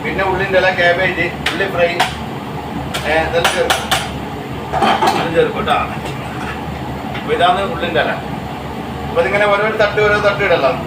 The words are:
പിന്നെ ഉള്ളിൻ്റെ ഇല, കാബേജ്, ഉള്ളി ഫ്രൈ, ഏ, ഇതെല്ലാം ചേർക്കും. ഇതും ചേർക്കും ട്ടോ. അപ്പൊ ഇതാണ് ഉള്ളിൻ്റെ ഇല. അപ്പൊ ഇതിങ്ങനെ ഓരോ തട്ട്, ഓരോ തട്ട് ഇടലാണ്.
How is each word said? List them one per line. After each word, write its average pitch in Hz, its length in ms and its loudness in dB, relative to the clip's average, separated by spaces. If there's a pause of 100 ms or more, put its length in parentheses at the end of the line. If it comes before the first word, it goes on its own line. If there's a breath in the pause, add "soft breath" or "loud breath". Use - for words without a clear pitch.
പിന്നെ 185 280 -2
ഉള്ളിൻ്റെ 185 300 2
ഇല, 185 60 4 (120)
കാബേജ്, 175 460 2 (260)
ഉള്ളി 196 220 0
ഫ്രൈ, 170 160 4 (1200)
ഏ, 156 40 2 (120)
ഇതെല്ലാം - 280 2
ചേർക്കും. - 320 0 (1300)
ഇതും - 220 -2
ചേർക്കും 151 320 2
ട്ടോ. - 100 4 (1400)
അപ്പൊ - 200 -4
ഇതാണ് 180 240 4 (120)
ഉള്ളിൻ്റെ 160 320 0
ഇല. - 60 0 (960)
അപ്പൊ - 160 -2
ഇതിങ്ങനെ 202 300 2
ഓരോ 202 120 2 (160)
തട്ട്, 208 240 2
ഓരോ 208 120 4 (100)
തട്ട് 202 200 0
ഇടലാണ്. 139 400 4